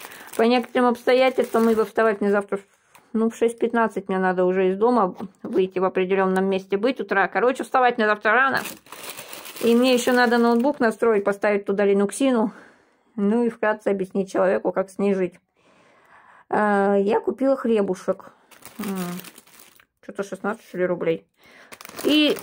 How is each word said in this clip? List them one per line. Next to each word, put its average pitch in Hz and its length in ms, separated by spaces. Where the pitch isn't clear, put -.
По - 60
некоторым 247 460
обстоятельствам, 240 800
ибо 220 160
вставать 220 360
мне 202 100
завтра, 202 260
в, 196 40
ну, 226 160
в 226 60
шесть 233 240
пятнадцать 226 500
мне 190 100
надо 185 260
уже 185 260
из 190 60
дома 214 380
выйти, 190 360
в 180 60
определенном 190 600
месте 190 320
быть 254 220
утра. 196 280
Короче, 240 360
вставать 247 340
мне 220 100
завтра 208 260
рано. 262 260
И 233 120
мне 254 180
еще 247 200
надо 240 260
ноутбук 233 400
настроить, 220 460
поставить 202 400
туда 202 200
линуксину. 202 680
Ну 214 280
и 226 40
вкратце 214 400
объяснить 190 420
человеку, 190 400
как 190 180
с - 100
ней 202 140
жить. 185 220
А, 202 480
я 202 220
купила 269 360
хлебушек. 202 760
М, 208 60
че-то - 180
шестнадцать, 196 440
что - 100
ли, 180 80
рублей. 170 400
И 294 380